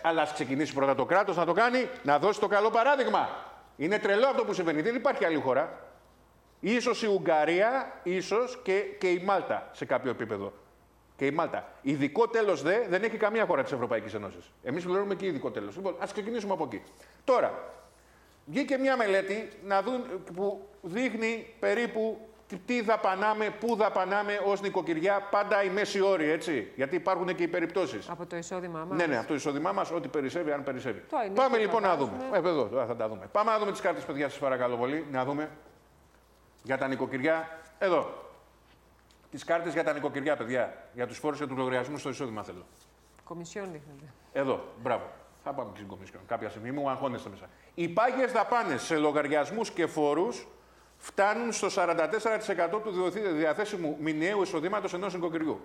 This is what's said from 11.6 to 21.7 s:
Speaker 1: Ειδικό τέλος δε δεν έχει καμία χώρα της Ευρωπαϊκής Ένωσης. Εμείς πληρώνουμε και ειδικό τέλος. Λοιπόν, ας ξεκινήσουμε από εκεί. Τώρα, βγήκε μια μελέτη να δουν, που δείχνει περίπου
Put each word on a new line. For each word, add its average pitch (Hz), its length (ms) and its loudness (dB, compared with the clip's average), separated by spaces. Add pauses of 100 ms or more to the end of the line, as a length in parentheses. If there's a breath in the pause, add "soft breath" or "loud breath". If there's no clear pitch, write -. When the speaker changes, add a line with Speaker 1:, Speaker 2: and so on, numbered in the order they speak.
Speaker 1:
Ειδικό 143 460 2
τέλος 202 340 2
δε 202 280 2
δεν 185 140 0
έχει 220 140 -2
καμία 214 280 2
χώρα 147 180 2
της - 80 -4
Ευρωπαϊκής 113 420 -2
Ένωσης. 95 380 -10 (120)
Εμείς 160 200 -4
πληρώνουμε 196 320 0
και 190 100 -6
ειδικό 135 260 -4
τέλος. 104 240 -8
Λοιπόν, 190 240 -4
ας 190 120 -6
ξεκινήσουμε 202 420 -4
από 160 100 -2
εκεί. 107 180 -8 (420 loud breath)
Τώρα, 233 300 4 (920 soft breath)
βγήκε 262 320 0
μια 262 200 2
μελέτη 202 520 2 (140)
να 196 180 2
δουν, 247 220 -2 (320)
που 202 320 -2 (140)
δείχνει 220 800 -2
περίπου 220 680 0 (200)